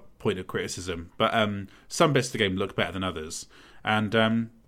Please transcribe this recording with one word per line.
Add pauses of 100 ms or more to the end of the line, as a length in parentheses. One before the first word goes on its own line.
(200)
point
of
criticism,
but,
um, (200)
some
bits
of
the
game
look
better
than
others. (380)
And,
um, (180)